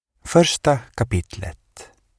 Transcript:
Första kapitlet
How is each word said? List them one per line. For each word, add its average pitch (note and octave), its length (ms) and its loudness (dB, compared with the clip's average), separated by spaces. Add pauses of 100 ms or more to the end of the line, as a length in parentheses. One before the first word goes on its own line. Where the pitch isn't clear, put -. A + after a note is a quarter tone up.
(240)
Första D3+ 560 2 (160)
kapitlet - 960 -6 (280)